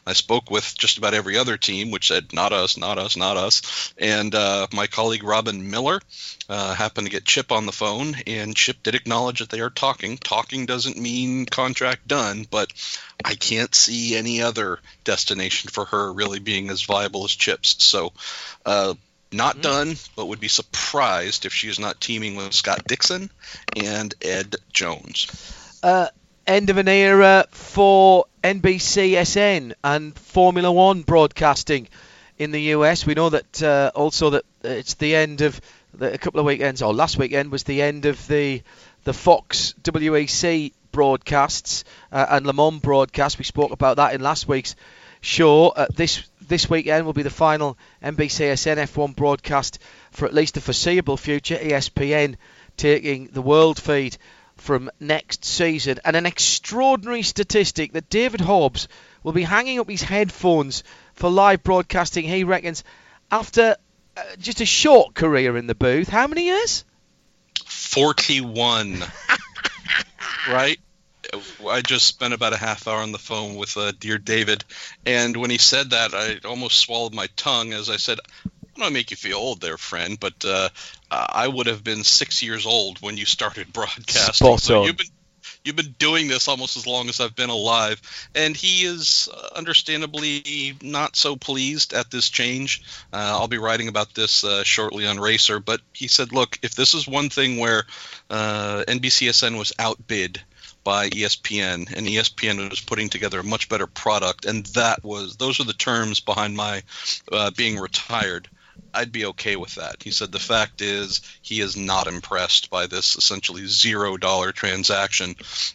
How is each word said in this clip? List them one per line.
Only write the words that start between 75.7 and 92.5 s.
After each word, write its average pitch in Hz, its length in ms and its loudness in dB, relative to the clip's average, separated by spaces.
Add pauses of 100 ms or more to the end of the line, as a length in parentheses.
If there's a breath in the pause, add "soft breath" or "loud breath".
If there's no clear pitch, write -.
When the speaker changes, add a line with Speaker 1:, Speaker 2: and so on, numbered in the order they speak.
Speaker 1:
that, 113 240 0
I 107 320 -4
almost 123 320 -2
swallowed 117 340 -2
my 101 220 -6
tongue 117 380 -2
as 107 180 -8
I 107 60 -4
said, 113 280 -4
"I - 240 -14 (260)
don't - 100 -18
wanna 160 60 -2
make 127 200 -2
you 92 60 -12
feel 98 200 -6
old 117 240 -6
there, 82 160 -6
friend, 90 420 -8
but, - 240 -8
uh, 95 260 0 (420 loud breath)
I 78 360 -2
would 127 200 -4
have 107 160 -4
been 110 200 -6
six - 380 2
years 110 240 -6
old 104 380 -2
when 104 140 -8
you 101 80 -6
started 101 480 -4
<laughs> - 0 -
broadcasting." 107 600 -2
Speaker 2:
Spot 120 260 6
Speaker 1:
So 113 200 4
Speaker 2:
on. 101 80 4
Speaker 1:
you've 170 100 -2
been, 185 100 -4 (560 loud breath)
you've 147 120 -6
been 151 240 -6
doing 156 280 2
this 131 200 -2
almost 131 280 -4
as 120 120 -10
long 123 200 -4
as 120 120 -6
I've 117 160 -4
been 123 160 -4
alive, 110 500 0 (320 loud breath)
and 156 240 0
he 185 260 0
is, 175 480 0
uh, - 240 -16
understandably 151 1300 -4
not 147 340 -4
so 143 200 0
pleased 135 580 -4
at 117 160 -2
this 123 200 0
change. 127 520 -2 (320 loud breath)